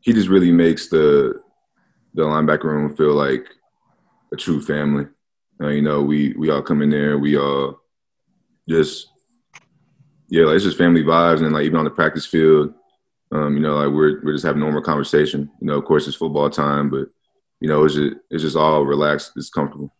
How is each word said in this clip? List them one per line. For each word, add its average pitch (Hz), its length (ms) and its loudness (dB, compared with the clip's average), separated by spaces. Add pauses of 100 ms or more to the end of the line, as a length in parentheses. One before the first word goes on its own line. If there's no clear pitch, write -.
he 117 120 0
just 98 160 2
really 90 220 4
makes 85 360 2
the, 85 540 2 (720)
the 80 80 -4
linebacker 78 440 0
room 73 300 -4
feel 76 180 2
like 69 340 -2 (840)
a - 40 -12
true 78 260 -4
family. 73 460 -4 (520)
Uh, 73 100 -6
you 73 120 -2
know, 73 220 0
we, 73 300 0
we 78 180 -2
all 71 100 0
come 73 220 -2
in 73 80 2
there, 73 260 0
we 71 200 0
all 69 420 -2 (920)
just, 80 380 -2 (1200)
yeah, 82 160 4
like, 78 120 4
it's 98 60 2
just 85 140 -2
family 85 260 4
vibes, 82 400 2
and, 78 80 0
like, 76 140 -2
even 80 120 0
on 78 80 0
the 73 60 -4
practice 78 360 -2
field, 78 440 4 (600)
um, 73 240 -2
you 73 60 0
know, 76 140 -2
like, 71 160 0
we're, 76 320 0
we're 76 100 -2
just 73 120 -6
having 73 160 -2
normal 73 220 -4
conversation. 73 680 -2 (100)
You - 80 -10
know, 73 120 -2
of - 60 -8
course, 73 220 0
it's 71 80 -10
football 73 360 -4
time, 71 400 -2
but, 67 160 -6 (540)
you 78 60 -4
know, 76 160 2
it's 76 120 2
just, 73 200 -2 (140)
it's 80 140 -6
just 78 120 -4
all 78 300 2
relaxed, 73 500 -2
it's 76 140 -12
comfortable. 71 500 -8